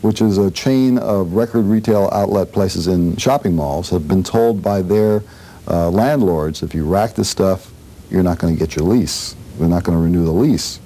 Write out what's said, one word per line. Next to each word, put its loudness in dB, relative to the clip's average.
which 0
is 2
a 2
chain 2
of -2
record 0
retail 2
outlet 0
places -2
in 2
shopping 0
malls, -4
have -2
been 2
told 0
by -2
their, 2
uh, 0
landlords, 0
"If -8
you -2
rack 0
this -2
stuff, -2
you're 2
not 0
gonna 0
get -2
your -2
lease. -2
We're 0
not 0
gonna 0
renew 2
the 0
lease." 0